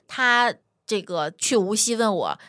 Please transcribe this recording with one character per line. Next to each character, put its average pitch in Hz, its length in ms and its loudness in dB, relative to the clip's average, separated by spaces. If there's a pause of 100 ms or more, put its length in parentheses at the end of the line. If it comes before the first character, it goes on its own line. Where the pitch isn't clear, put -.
他 240 480 2 (320)
这 208 160 -2
个 160 300 -4
去 - 240 -2
无 196 180 2
锡 226 220 0
问 220 180 0
我 104 240 -4 (100)